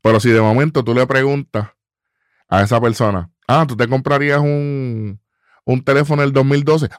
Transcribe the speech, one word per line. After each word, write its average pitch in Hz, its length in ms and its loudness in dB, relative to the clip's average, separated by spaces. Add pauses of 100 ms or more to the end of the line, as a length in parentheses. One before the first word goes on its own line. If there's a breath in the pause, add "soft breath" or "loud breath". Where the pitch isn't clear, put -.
Pero 110 180 2
si 117 100 0
de 113 120 4
momento 127 420 0
tú 117 100 -2
le 123 140 0
preguntas 135 640 -4 (760)
a 95 140 2
esa 113 180 2
persona, 107 520 -2 (160)
"Ah, 151 200 2
¿tú 123 80 -8
te 117 120 0
comprarías 143 520 0
un, 135 800 -4 (460)
un 127 180 0
teléfono 143 380 0
del 139 120 0
dos 135 120 4
mil 143 180 2
doce?". 156 360 0